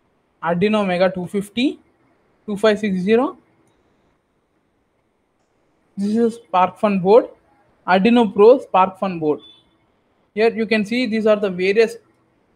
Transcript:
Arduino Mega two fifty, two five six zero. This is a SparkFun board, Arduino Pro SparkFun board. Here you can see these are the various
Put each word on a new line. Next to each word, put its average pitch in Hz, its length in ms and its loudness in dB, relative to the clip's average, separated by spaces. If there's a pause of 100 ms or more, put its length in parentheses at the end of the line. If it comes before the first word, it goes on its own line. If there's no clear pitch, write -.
(440)
Arduino 202 420 -2
Mega 180 240 0
two 185 160 -8
fifty, 233 540 -6 (680)
two 202 120 -8
five 208 220 2
six 202 180 -4
zero. 226 400 -2 (2500)
This 202 220 -4
is 233 180 0
a - 60 -20
SparkFun 185 600 -2
board, 202 280 4 (580)
Arduino 214 460 2
Pro 226 260 6
SparkFun 190 640 -2
board. 151 180 -2 (960)
Here 220 200 0
you 220 120 -4
can 214 200 -2
see 240 200 -2
these 220 220 -4
are 214 100 4
the 202 120 -4
various 196 460 0 (600)